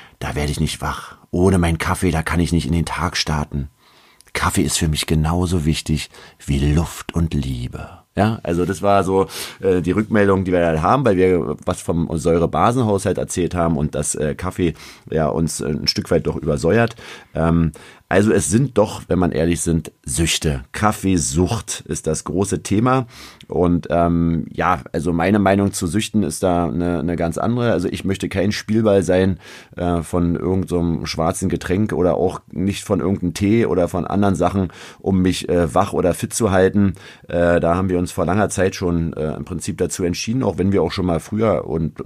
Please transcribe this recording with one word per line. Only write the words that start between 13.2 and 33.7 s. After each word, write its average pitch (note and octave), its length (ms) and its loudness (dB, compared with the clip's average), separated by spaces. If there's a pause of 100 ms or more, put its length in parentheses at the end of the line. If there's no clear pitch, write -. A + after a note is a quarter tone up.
haben E2 220 0
und C#2+ 180 -2
dass, D2 220 -4
äh, D2 180 -2
Kaffee F2+ 400 -2 (340)
ja D#2 200 0
uns - 340 -2
ein - 240 -4
Stück - 240 -2
weit D#2 160 2
doch D2+ 80 -2
übersäuert. D#2+ 640 0 (400)
Ähm, E2 340 2 (400)
also G#2 220 4
es - 160 2
sind A#2 300 2
doch, - 300 0
wenn F2 100 0
man F2+ 140 2
ehrlich E2 280 0
sind, E2 320 -2 (100)
Süchte. D2 600 -2 (100)
Kaffeesucht F#2 1160 0
ist - 200 -6
das D#2 180 -2
große F#2+ 380 -2
Thema. B2 440 2 (420)
Und, F2 420 2
ähm, E2+ 600 2
ja, E2 300 0 (120)
also E2 200 -2
meine F2+ 260 2
Meinung G2 340 2
zu - 140 -4
Süchten G#2 360 -2
ist D#2 200 -4
da F2 260 2
eine, F2 320 -2
eine E2+ 160 -2
ganz E2+ 200 -2
andere. A#2+ 360 0
Also F2 180 0
ich - 160 -8
möchte F#2+ 240 -2
kein G2 200 0
Spielball G#2+ 520 2
sein, F#2 360 2 (380)
äh, F2 260 -2
von E2+ 340 0
irgend F#2 340 -2
so F2 80 0
einem E2+ 260 -2
schwarzen E2 460 -2
Getränk F#2 420 -2
oder E2 240 2
auch - 240 0 (100)
nicht F#2+ 320 -4
von F#2 180 -2
irgendeinem F2 340 -2
Tee G#2 320 2
oder F2 220 2